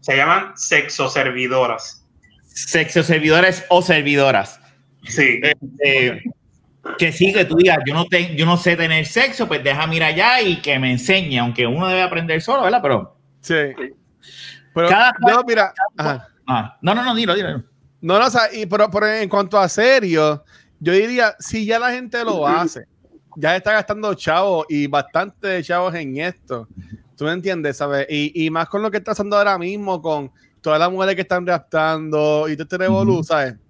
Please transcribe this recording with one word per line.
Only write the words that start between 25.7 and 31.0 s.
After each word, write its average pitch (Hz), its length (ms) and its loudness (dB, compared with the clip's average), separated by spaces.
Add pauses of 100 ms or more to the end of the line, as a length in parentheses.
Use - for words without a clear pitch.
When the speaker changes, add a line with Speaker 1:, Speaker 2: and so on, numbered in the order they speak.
Speaker 3:
en 139 240 -8
esto, 131 480 -8 (500)
¿tú 143 80 -8
me 156 80 0
entiendes? 170 440 -4
¿Sabes? 143 320 -2
Y, 147 240 -4 (140)
y 160 40 -2
más 165 180 -2
con 202 140 -4
lo 220 80 -2
que 196 80 -6
está 208 140 -6
pasando 208 240 -2
ahora 202 220 2
mismo, 190 440 -4
con 151 280 -4 (300)
todas 156 200 2
las 180 100 2
mujeres 190 240 0